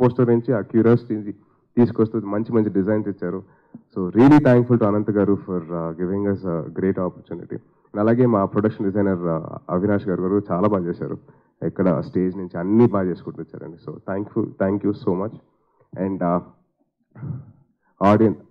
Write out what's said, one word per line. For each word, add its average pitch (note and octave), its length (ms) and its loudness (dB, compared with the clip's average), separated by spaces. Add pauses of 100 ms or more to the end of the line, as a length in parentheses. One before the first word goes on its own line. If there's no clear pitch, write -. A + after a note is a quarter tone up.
poster B2 280 2
నుంచి A#2 240 0
ఆ G#2+ 80 0
క్యూరియాసిటీ A2 720 0 (460)
తీసుకొస్తూ A2+ 420 2
మంచి G2+ 340 -4
మంచి G#2+ 160 2
designs G#2 380 0
ఇచ్చారు. F#2+ 360 -8 (320)
So F#2 360 -6
really C3+ 280 8
thankful B2 400 4
to A#2 60 2
అనంత్ G#2 260 0
గారు G2 260 2 (120)
for, F2+ 120 -4
uh, E2 420 -8
giving G2 280 -2
us F#2+ 160 -4
a E2 320 -6
great F#2 180 0
opportunity. - 580 -8 (360)
And G#2 80 -4
అలాగే A#2 260 4
మా G#2 200 2
production G#2+ 400 -2
designer, G2 340 0
uh, E2 380 -4 (120)
Avinash G2 380 0
గారు, F2 140 -2
గారు F#2+ 200 0 (100)
చాలా F2+ 160 2
బాగా G2 180 -2
చేశారు. E2+ 320 -8 (460)
ఎక్కడ F2 360 0
స్టేజ్ F#2 380 -4
నుంచి F2+ 220 -10
అన్నీ G#2+ 280 4
బాగా G2 180 -2
చేసుకుంటూ E2 380 -8
వచ్చారండి. - 480 -16
So E2 60 -12
thankful, G2+ 640 -6
thank G2+ 220 0
you G2+ 80 0 (160)
so F2+ 120 -2
much. A2+ 140 -8 (680)
And, F#2+ 180 -4
uh, F2 180 0 (1700)
audience, G#2 240 4 (160)